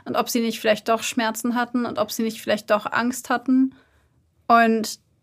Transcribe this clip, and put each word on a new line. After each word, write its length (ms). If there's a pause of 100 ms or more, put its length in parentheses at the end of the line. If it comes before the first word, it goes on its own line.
und 120
ob 120
sie 140
nicht 180
vielleicht 300
doch 120
Schmerzen 520
hatten 320
und 120
ob 140
sie 120
nicht 180
vielleicht 280
doch 140
Angst 460
hatten. 440 (760)
Und 500 (240)